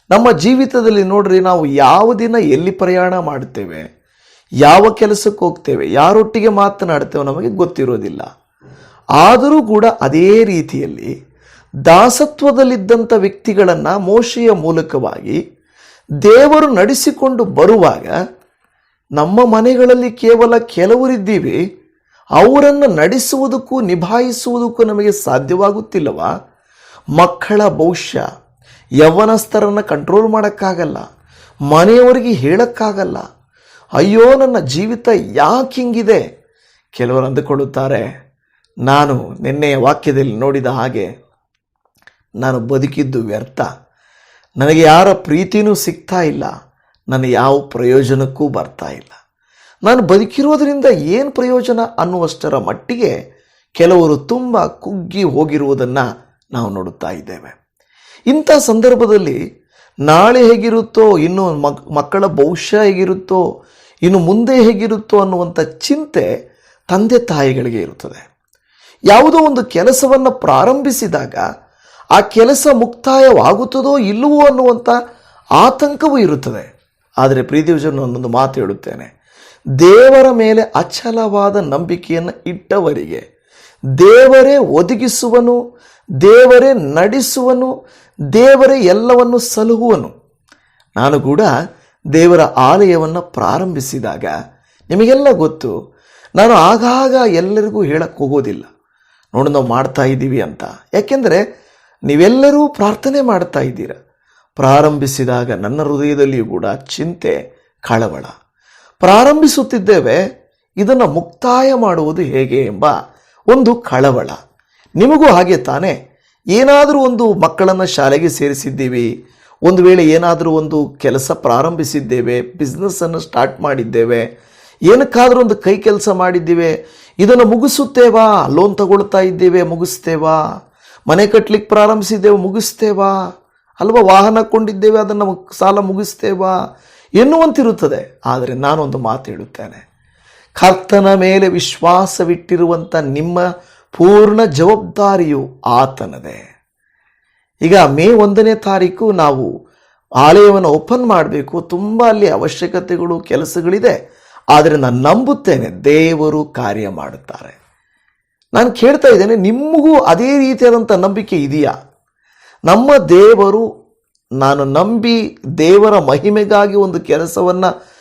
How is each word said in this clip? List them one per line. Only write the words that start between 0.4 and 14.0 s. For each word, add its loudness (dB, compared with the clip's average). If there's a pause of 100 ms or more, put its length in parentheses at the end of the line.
ನೋಡ್ರಿ, 0
ನಾವು 0
ಯಾವ 2
ದಿನ -4
ಎಲ್ಲಿ 0
ಪ್ರಯಾಣ -2
ಮಾಡ್ತೇವೆ, -12 (460)
ಯಾವ 4
ಕೆಲಸಕ್ಕೆ -2
ಹೋಗ್ತೇವೆ, -6
ಯಾರೊಟ್ಟಿಗೆ 2
ಮಾತನಾಡ್ತೇವೆ -2
ನಮಗೆ -6
ಗೊತ್ತಿರೋದಿಲ್ಲ. -6 (600)
ಆದರೂ 2
ಕೂಡ 0 (140)
ಅದೇ 2
ರೀತಿಯಲ್ಲಿ -8 (480)
ದಾಸತ್ವದಲ್ಲಿದ್ದಂಥ 2
ವ್ಯಕ್ತಿಗಳನ್ನ -2
ಮೋಶೆಯ 0